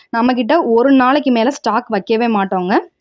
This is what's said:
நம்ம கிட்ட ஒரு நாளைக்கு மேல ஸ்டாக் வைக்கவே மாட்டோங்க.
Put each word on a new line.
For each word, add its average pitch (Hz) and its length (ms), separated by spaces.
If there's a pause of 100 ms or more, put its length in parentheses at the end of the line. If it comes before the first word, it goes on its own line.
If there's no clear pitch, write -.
(100)
நம்ம 240 220
கிட்ட 247 300
ஒரு 240 300
நாளைக்கு 262 380
மேல 233 200
ஸ்டாக் 233 380
வைக்கவே 226 380
மாட்டோங்க. 190 460 (280)